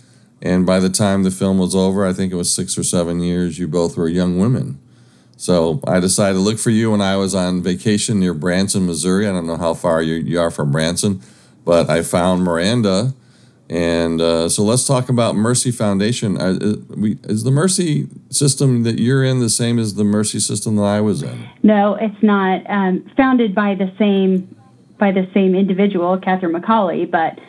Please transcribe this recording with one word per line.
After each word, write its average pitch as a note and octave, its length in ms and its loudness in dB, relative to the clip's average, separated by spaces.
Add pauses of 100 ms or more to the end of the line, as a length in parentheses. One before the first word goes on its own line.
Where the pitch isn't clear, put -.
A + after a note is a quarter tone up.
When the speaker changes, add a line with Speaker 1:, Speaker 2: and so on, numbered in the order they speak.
(420)
Speaker 1:
And F2+ 240 0
by F#2 140 2
the F#2 100 2
time G2 340 0
the F#2 80 2
film F#2+ 260 0
was F#2 180 0
over, F#2+ 320 2
I F#2 60 0
think F#2 180 -4
it F#2 60 -6
was F2 120 -2
six - 280 -4
or F2 80 -4
seven E2+ 340 -2
years, F2 400 -2
you F2 80 -4
both E2+ 300 -2
were F2 100 0
young F2+ 320 0
women. A#2 400 0 (560)
So E2 500 0
I F#2 140 0
decided F#2+ 360 0
to F#2 40 0
look G#2+ 180 0
for B2 120 -2
you A2+ 220 2
when G#2 100 2
I G2 160 0
was G2 180 -2
on F2+ 260 0
vacation G2+ 600 0
near F2+ 120 0
Branson, F#2 520 0
Missouri. F2+ 420 0
I G2 60 -2
don't F2 120 -4
know E2 120 -6
how E2 160 -2
far E2 280 0
you, D#2+ 140 0
you E2 240 -2
are E2+ 120 0
from D2 200 -2
Branson, F2+ 500 -2 (440)
but E2 240 4
I E2 120 2
found F2+ 440 0
Miranda. G2+ 680 0 (560)
And, E2 520 0
uh, E2 260 2
so E2+ 160 0
let's A2+ 240 2
talk B2+ 220 0
about A#2 260 0
Mercy A#2 360 0
Foundation. G#2 680 -2
Uh, F#2 220 0
uh, G#2 140 0 (200)
we, G#2+ 300 -2
is G#2+ 180 -4
the B2+ 80 0
Mercy D3+ 560 0 (220)
system C3+ 540 2
that A2+ 160 0
you're C3 260 2
in C3 160 0
the A#2 80 0
same A#2 300 0
as G#2+ 160 -2
the G#2 100 0
Mercy G#2 340 0
system G#2+ 380 -2
that G#2 60 2
I G#2 180 0
was G#2+ 220 0
in? - 260 -10 (120)
Speaker 2:
No, G#3 340 4
it's G#3 280 -4
not. G3 460 2
Um, F#3+ 360 0 (120)
founded B3+ 360 2
by G3+ 220 0
the F#3+ 240 -2
same, F#3+ 560 2 (420)
by G3+ 160 2
the F#3 200 0
same F#3+ 220 4
individual, F#3+ 600 2
Catherine F#3 340 -2
McCauley, E3+ 580 0
but D#3+ 400 -2